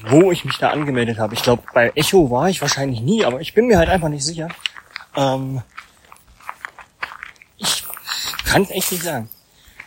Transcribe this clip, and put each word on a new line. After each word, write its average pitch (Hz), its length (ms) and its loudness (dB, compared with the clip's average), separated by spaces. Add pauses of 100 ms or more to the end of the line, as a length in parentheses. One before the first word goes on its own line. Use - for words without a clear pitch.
wo 170 220 8
ich 165 140 -4
mich 135 120 -6
da 139 120 0
angemeldet 123 500 -2
habe. 107 140 -2
Ich 117 100 -6
glaub, - 300 0
bei 117 160 4
Echo 156 420 2
war 135 180 2
ich 190 120 -2
wahrscheinlich 139 400 -2
nie, 196 240 2
aber 127 160 -2
ich - 120 -10
bin 233 140 4
mir 220 100 6
halt 165 120 4
einfach 170 180 2
nicht 147 160 -4
sicher. 160 240 -6 (680)
Ähm, 135 440 -2 (2000)
ich - 260 -4 (600)
kann's 196 260 2
echt 190 220 -4
nicht 175 100 -6
sagen. 135 260 -6 (580)